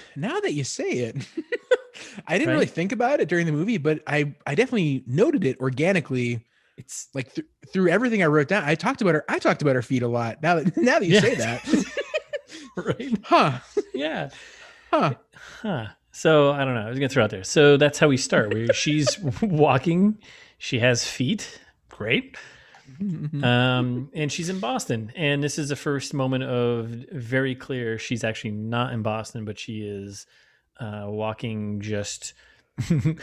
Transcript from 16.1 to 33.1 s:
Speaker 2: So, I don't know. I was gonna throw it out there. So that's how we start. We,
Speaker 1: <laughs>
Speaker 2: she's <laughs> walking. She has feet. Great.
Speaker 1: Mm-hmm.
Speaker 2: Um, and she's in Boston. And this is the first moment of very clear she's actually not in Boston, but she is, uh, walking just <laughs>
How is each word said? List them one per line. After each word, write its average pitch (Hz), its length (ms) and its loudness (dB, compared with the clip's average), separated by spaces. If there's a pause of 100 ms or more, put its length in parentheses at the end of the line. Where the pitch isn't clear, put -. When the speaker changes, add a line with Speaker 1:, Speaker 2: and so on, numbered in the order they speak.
Speaker 2:
So, 147 400 6
I 143 120 -2
don't 131 100 0
know. 107 120 -4
I - 20 -6
was 127 100 -6
gonna 139 100 0
throw 127 140 2
it - 20 6
out 104 60 2
there. 95 140 -8
So 147 320 8
that's 143 220 4
how 160 100 6
we 135 80 6
start. 123 380 0
We, 113 140 0
Speaker 1:
<laughs> - 60 4
Speaker 2:
she's 151 440 0
<laughs> 147 240 -4
walking. 170 760 4 (400)
She - 200 -4
has 120 280 2
feet. - 540 -4 (300)
Great. 147 460 -4 (640)
Speaker 1:
Mm-hmm. 156 440 -6
Speaker 2:
Um, 127 720 0
and 151 180 -4
she's 170 160 -6
in 190 120 -6
Boston. 135 560 -4
And 143 260 0
this 143 160 -4
is 147 100 -4
the 143 80 -4
first 139 380 -6
moment 131 300 -2
of 120 420 -2 (260)
very 131 420 -2
clear 120 440 -6
she's 113 260 -4
actually 110 280 -4
not 117 400 -4
in 117 100 -4
Boston, 110 420 -6
but 104 140 -10
she 107 240 -10
is, 101 440 -10 (520)
uh, 104 300 -10
walking 107 720 -6
just 104 520 -6 (460)
<laughs> - 120 -4 (320)